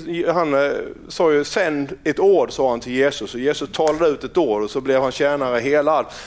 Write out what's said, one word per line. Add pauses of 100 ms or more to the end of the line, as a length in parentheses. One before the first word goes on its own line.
Je-,
han,
eh, (360)
sa
ju,
"Sänd
ett
ord",
sa
han
till
Jesus.
Och
Jesus
talade
ut
ett
ord
och
så
blev
han
tjänare
helad. (200)